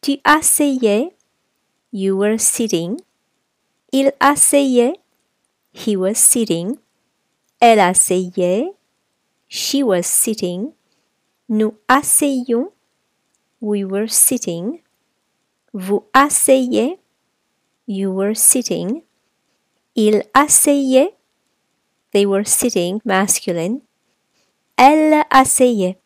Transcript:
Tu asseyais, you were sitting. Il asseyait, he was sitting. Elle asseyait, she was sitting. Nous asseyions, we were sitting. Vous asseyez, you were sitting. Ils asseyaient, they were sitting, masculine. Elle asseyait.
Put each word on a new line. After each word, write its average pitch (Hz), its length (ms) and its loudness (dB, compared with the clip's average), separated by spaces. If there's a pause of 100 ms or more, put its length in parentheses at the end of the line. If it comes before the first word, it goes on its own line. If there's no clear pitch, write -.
Tu 277 240 -4
asseyais, 277 880 2 (760)
you 190 280 -2
were 208 200 0
sitting. 214 640 -2 (920)
Il 269 260 2
asseyait, 277 760 2 (760)
he - 240 -4
was 190 220 -2
sitting. 214 640 -2 (840)
Elle 226 180 6
asseyait, 185 960 0 (720)
she - 360 -4
was 185 220 0
sitting. 214 680 -4 (760)
Nous 214 280 0 (120)
asseyions, 269 840 0 (880)
we 208 240 -4
were 202 240 -4
sitting. 220 720 -4 (920)
Vous 196 320 -4 (100)
asseyez, 269 840 0 (880)
you 196 240 -4
were 196 240 -2
sitting. 214 680 -2 (920)
Ils 214 280 2 (100)
asseyaient, 285 840 2 (960)
they 202 140 2
were 196 180 -2
sitting, 190 640 -2
masculine. 190 760 -2 (960)
Elle 302 520 6
asseyait. 240 760 2